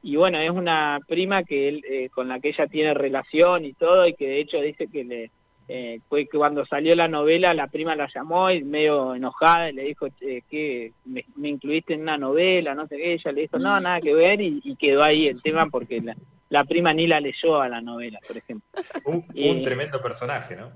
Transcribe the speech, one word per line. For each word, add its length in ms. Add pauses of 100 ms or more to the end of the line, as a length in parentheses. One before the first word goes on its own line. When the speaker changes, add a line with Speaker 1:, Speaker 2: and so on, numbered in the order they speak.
Speaker 1:
Y 140
bueno, 200
es 140
una 560
prima 360
que 240
él, 220
eh, 240
con 140
la 120
que 100
ella 180
tiene 260
relación 720
y 80
todo, 340
y 60
que 140
de 120
hecho 220
dice 260
que 160
le, 280 (360)
eh, 320 (100)
fue 180
que 100
cuando 280
salió 300
la 120
novela, 480
la 120
prima 280
la 180
llamó 380
y 120
medio 520
enojada, 560
y 20
le 100
dijo: 260
"Che, 380
¿qué? 440 (140)
Me, 200 (100)
me 140
incluiste 460
en 60
una 180
novela", 560
no 120
sé 100
qué. 160
Ella 180
le 100
dijo: 160
"No, 220
nada 200
que 140
ver", 280
y, 220
y 120
quedó 260
ahí 260
el 140
tema 300
porque 300
la, 140 (340)
la 160
prima 280
ni 140
la 120
leyó 400
a 80
la 140
novela, 460
por 100
ejemplo. 320 (360)
Speaker 2:
Un, 280
Speaker 1:
Y 160
Speaker 2:
un 140
tremendo 400
personaje, 520
¿no? 200